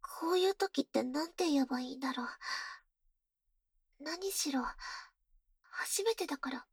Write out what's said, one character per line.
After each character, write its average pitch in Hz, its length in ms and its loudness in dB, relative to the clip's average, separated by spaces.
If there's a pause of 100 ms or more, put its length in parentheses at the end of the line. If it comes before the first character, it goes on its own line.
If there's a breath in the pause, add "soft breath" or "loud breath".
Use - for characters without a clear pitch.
こ - 320 -2
う 370 40 6
い 370 120 6
う 392 60 2
時 - 260 0
っ - 40 2
て - 180 2
な 269 220 -2
ん 339 80 -14
て 349 160 2
言 277 140 6
え - 20 4
ば 247 140 -2
い 254 140 -6
い - 20 -8
ん 262 40 -14
だ 262 140 -2
ろ 254 100 -4
う。 240 40 -4 (1700 loud breath)
何 349 320 -4
し - 200 0
ろ、 262 120 2 (1000 loud breath)
初 - 400 -2
め 453 100 4
て 359 140 -2
だ 285 100 -2
か 262 140 -2
ら 254 220 -8